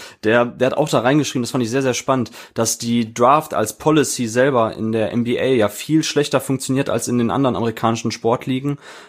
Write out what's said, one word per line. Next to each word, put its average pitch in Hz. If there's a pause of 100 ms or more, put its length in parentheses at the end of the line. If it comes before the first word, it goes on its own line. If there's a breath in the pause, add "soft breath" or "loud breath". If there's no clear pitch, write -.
(220 loud breath)
der, 120
der 123
hat 139
auch 151
da 131
reingeschrieben, 135
das 113
fand 127
ich 110
sehr, 135
sehr 131
spannend, 131 (220 loud breath)
dass 113
die 117
Draft 139
als 107
Policy 143
selber 120
in 110
der 110
N 117
B 120
A 110
ja 117
viel 156
schlechter 143
funktioniert 135
als -
in 120
den 117
anderen 123
amerikanischen 113
Sportligen, 131 (320 loud breath)